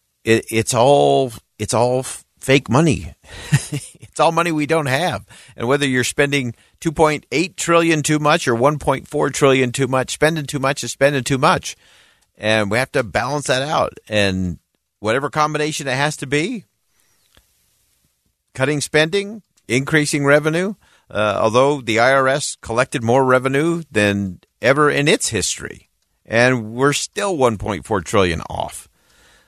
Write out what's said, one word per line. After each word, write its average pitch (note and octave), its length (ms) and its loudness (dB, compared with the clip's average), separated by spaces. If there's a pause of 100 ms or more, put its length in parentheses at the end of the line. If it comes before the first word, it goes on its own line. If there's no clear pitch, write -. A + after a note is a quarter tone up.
(240)
it, A2+ 260 2
it's A2+ 220 -2
all, C#3 580 4 (280)
it's G#2+ 160 -4
all B2 240 2
f-, - 260 -10 (160)
fake C3+ 300 2
money. A2+ 440 2 (560)
<laughs> C#3+ 120 -8 (180)
It's - 200 -6
all D#3+ 120 4
money E3+ 180 0
we D3+ 160 -2
don't D#3 200 0
have. C3+ 400 -2 (300)
And A#2 120 -4
whether C#3+ 180 2
you're B2+ 180 0
spending C#3 500 -2 (260)
two E3 100 -4
point D3+ 400 0
eight E3 260 -2
trillion E3 460 2
too D3+ 160 0
much D3+ 300 0
or A#2+ 60 2
one C#3 240 2
point C3+ 280 -4
four D3+ 220 -2
trillion C3 420 2
too C3 180 -2
much, B2+ 220 -2
spending D#3 360 -2
too C#3+ 120 -6
much C3+ 240 -2
is - 80 -8
spending C#3 320 2
too C3 160 0
much. D#3 380 0 (600)
And G#2+ 340 0
we A2 80 0
have C3+ 140 -4
to C#3 100 0
balance B2 460 -4
that C3 140 0
out. D3+ 360 -2 (100)
And F#2+ 500 -2 (420)
whatever B2+ 280 -2
combination D3+ 580 -4
it B2+ 80 -4
has C#3+ 220 -2
to C#3 100 -12
be, D#3+ 380 -4 (1900)
cutting D3 260 0
spending, G3 640 -2 (260)
increasing C#3+ 560 0
revenue, D#3+ 500 2 (340)
uh, G#2 320 0
although C3 400 2
the A2 200 0
I B2+ 120 4
R C3+ 140 2
S C#3 300 -2
collected A#2+ 480 -4
more B2+ 200 4
revenue C3+ 640 0
than G2+ 520 -2 (200)
ever C#3 300 2
in C#3+ 160 0
its G3 220 0
history, - 600 -6 (360)
and A#2 460 0
we're C3+ 200 2
still G3+ 440 -4
one B2 200 2
point F#2+ 300 -6
four G#2 140 -2
trillion F2+ 400 0 (100)
off. - 380 -10 (600)